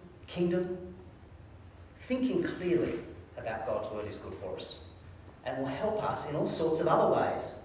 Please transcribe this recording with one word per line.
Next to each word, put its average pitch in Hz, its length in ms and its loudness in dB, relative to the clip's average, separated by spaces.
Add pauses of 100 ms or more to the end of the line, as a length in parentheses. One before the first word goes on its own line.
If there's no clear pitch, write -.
(260)
kingdom. 180 680 0 (1040)
Thinking 220 460 2
clearly 165 560 2 (360)
about 110 300 -4
God's 107 240 0
word 104 160 -4
is 101 100 -8
good 98 180 -10
for 95 220 -6
us - 200 -8 (680)
and 131 140 -4
will 135 80 -2
help 214 360 0
us - 260 -2
in 147 80 -2
all 196 100 2
sorts 160 340 2
of 170 60 4
other - 260 8
ways - 400 2 (120)